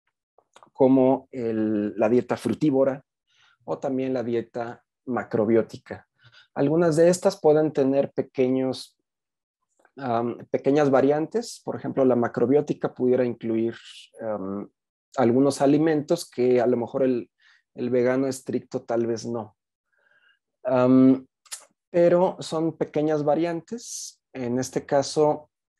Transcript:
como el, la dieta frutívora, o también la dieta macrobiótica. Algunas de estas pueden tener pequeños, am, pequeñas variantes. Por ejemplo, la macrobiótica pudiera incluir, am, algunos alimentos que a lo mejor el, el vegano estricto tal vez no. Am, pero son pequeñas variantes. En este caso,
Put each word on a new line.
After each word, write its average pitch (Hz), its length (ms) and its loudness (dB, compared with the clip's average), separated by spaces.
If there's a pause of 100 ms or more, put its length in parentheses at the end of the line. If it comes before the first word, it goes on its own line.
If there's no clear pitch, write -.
(720)
como 131 580 4
el, 110 640 -2
la 107 120 2
dieta 120 280 0
frutívora, 135 680 0 (600)
o 160 140 -8
también 131 340 -4
la 123 120 -4
dieta 117 600 -6 (200)
macrobiótica. 110 1040 -2 (460)
Algunas 156 420 0
de 165 140 6
estas 190 300 0
pueden 151 320 2
tener 139 400 0
pequeños, 131 840 -4 (1000)
am, 120 420 -4 (120)
pequeñas 139 400 0
variantes. 147 720 0
Por 123 120 -8
ejemplo, 131 280 -2
la 123 120 4
macrobiótica 127 760 0
pudiera 127 320 0
incluir, 113 500 -4 (460)
am, 101 480 -8 (480)
algunos 135 460 2
alimentos 151 680 0
que 123 300 2
a 117 60 0
lo 123 100 2
mejor 120 260 -4
el, 131 280 -2 (440)
el 123 140 -8
vegano 127 380 0
estricto 127 560 -8
tal 117 240 -2
vez 113 180 -6
no. 117 320 -10 (1080)
Am, 131 640 4 (640)
pero 175 500 4
son 160 360 -4
pequeñas 151 480 -2
variantes. 165 960 -4 (120)
En 123 260 -4
este 131 260 -6
caso, 147 640 -2 (300)